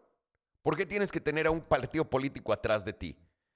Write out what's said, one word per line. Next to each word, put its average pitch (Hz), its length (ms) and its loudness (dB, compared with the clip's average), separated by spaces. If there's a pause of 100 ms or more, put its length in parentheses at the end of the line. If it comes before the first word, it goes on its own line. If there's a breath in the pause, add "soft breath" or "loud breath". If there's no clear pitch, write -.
(640)
¿Por 156 120 2
qué 185 120 -2
tienes 202 240 0
que 165 100 -4
tener 156 240 0
a 160 60 6
un 165 100 0
partido 147 480 0
político 135 440 -2
atrás 107 300 0
de 95 100 -6
ti? - 260 -12 (360)